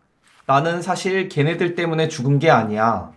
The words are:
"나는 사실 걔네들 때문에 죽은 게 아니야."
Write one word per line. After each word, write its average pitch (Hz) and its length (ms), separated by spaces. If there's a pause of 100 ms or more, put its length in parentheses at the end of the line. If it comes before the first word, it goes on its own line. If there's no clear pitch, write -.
(480)
"나는 165 360
사실 185 440
걔네들 165 480
때문에 160 320
죽은 139 320
게 160 120
아니야." 110 640